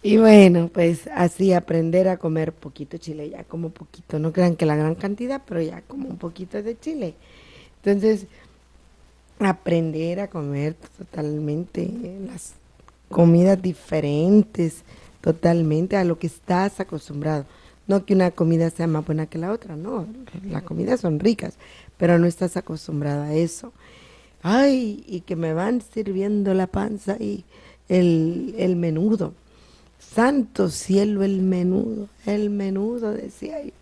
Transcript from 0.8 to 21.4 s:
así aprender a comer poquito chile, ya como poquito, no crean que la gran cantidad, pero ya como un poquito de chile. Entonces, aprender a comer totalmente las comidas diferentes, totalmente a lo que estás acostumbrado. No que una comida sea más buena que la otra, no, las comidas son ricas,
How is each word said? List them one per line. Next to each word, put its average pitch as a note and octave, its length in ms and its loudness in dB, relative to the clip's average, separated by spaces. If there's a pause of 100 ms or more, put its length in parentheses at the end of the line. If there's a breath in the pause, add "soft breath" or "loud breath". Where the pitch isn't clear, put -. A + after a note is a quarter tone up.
así F3+ 400 2
aprender E3+ 540 2
a F#3 100 0
comer D#3+ 360 -4
poquito D3 440 -16
chile, D3+ 320 -12
ya - 140 -16
como E3 260 -10
poquito, - 480 -12
no D#3+ 160 -2
crean F3+ 220 2
que E3 100 0
la D3+ 100 2
gran D#3 200 0
cantidad, A#3+ 520 -6
pero E3+ 140 -4
ya E3+ 200 -8
como C4+ 280 -12
un F3 80 -10
poquito F3+ 460 -12
de A3+ 160 -10
chile. D4 340 -8 (720 loud breath)
Entonces, G3+ 420 2 (1120 soft breath)
aprender E3+ 800 -2
a G3+ 80 -6
comer D3 480 -4 (220)
totalmente D#3 920 -6 (380)
las - 260 -16 (560)
comidas F3 520 6
diferentes, E3 1200 0 (380 loud breath)
totalmente E3+ 760 2
a F#3+ 60 2
lo E3+ 140 0
que F3 100 -6
estás F#3 520 -2
acostumbrado. D3+ 640 -6 (420 soft breath)
No G3 180 2
que G#3 80 2
una F#3 180 4
comida E3 380 2
sea E3 180 -4
más D#3 180 -2
buena D#3 220 -4
que - 100 -12
la F3 140 -6
otra, G3+ 240 -10
no, F#3 300 -8 (440)
las D#3+ 140 -8
comidas F#3 380 -4
son D#3 180 -2
ricas, - 360 -2 (420 loud breath)